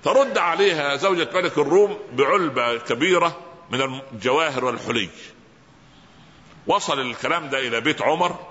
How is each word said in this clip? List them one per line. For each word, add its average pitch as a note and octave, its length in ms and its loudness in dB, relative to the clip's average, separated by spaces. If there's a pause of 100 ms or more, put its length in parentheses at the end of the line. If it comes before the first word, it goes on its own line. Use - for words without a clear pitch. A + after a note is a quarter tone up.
ترد A3+ 340 2
عليها E3+ 580 2
زوجة F3 380 0
ملك F3 240 0
الروم F3+ 400 4 (140)
بعلبة C3 680 2
كبيرة E3 580 0 (340)
من C3 300 -2 (120)
الجواهر B2+ 520 0
والحلي. A2+ 440 -2 (1600)
وصل G#2 340 0
الكلام C3+ 480 -2
ده C3+ 100 -2
إلى A#2+ 220 -2
بيت D3 220 0
عمر E3+ 340 2 (140)